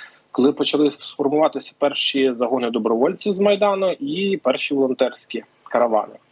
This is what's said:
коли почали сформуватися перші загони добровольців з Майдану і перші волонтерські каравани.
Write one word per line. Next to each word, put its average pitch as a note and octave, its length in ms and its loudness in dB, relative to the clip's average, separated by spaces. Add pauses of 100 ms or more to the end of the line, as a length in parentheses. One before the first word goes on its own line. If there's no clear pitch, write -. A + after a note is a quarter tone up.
(320)
коли C3 200 4
почали C#3+ 400 0
сформуватися D3 880 -2
перші C3+ 540 0
загони A#2+ 360 -2
добровольців A#2+ 640 0
з F3+ 60 -2
Майдану G3 520 2
і F3 460 -4
перші - 360 -2
волонтерські B2+ 680 -2 (200)
каравани. A2+ 500 0 (180)